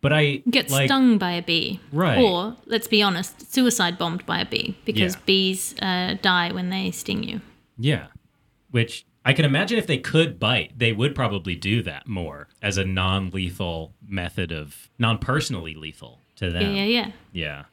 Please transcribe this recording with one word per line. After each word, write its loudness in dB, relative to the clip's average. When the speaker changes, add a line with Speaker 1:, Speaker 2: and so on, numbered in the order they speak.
Speaker 1:
but 2
I, 2
Speaker 2:
Get 2
Speaker 1:
like 4
Speaker 2:
stung 6
by 0
a -2
bee. -2
Speaker 1:
Right. 2
Speaker 2:
Or, 4
let's -2
be 4
honest, -2
suicide 2
bombed -4
by -2
a -2
bee -4
because 2
Speaker 1:
Yeah. -18
Speaker 2:
bees, 0
uh, -2
die 2
when -4
they -4
sting -6
you. -8
Speaker 1:
Yeah. -2
Which 0
I 6
can 4
imagine 2
if -4
they 0
could 0
bite, 0
they 4
would 0
probably -2
do 0
that -10
more -8
as 0
a 0
non-lethal -2
method -6
of, -12
non-personally -2
lethal -16
to -4
them. -2
Speaker 2:
Yeah, -2
yeah, -2
yeah. -2
Speaker 1:
Yeah. -8